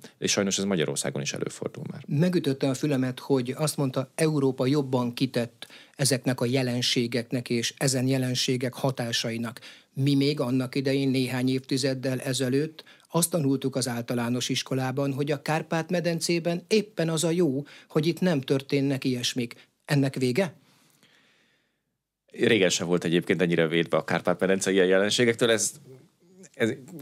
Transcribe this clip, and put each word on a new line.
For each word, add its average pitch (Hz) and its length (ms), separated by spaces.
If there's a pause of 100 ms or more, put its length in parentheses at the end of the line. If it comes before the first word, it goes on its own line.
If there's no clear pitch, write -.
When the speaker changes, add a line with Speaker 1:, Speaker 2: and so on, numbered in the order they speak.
(180)
Speaker 1:
És - 120
sajnos 98 280
ez 98 60
Magyarországon 71 580
is 69 100
előfordul - 580
már. - 160
Speaker 2:
Megütötte 147 640
a 135 60
fülemet, 131 440
hogy 127 380
azt 151 200
mondta, 131 380
Európa 135 520
jobban 131 480
kitett 120 520 (300)
ezeknek 131 440
a 127 40
jelenségeknek 123 1080
és 117 280
ezen 131 280
jelenségek 127 680
hatásainak. 117 840 (340)
Mi 139 200
még 143 260
annak 127 340
idején, 139 340
néhány 127 400
évtizeddel 131 720
ezelőtt 135 640 (260)
azt 170 200
tanultuk 135 460
az 127 120
általános 120 600
iskolában, 131 640
hogy 143 180
a 143 120
Kárpát-medencében 165 1300
éppen 202 400
az 160 160
a 165 60
jó, 151 340 (240)
hogy 156 180
itt 160 140
nem 175 200
történnek 139 640
ilyesmik. 123 640 (160)
Ennek 139 300
vége? 131 400 (1800)
Speaker 1:
Régen 107 380
sem - 160
volt 87 180
egyébként 85 380
ennyire 85 240
védve 82 300
a 76 80
Kárpát-medence 90 640
ilyen 95 160
jelenségektől. 113 640
Ez, 110 220 (840)
ez, 113 180 (300)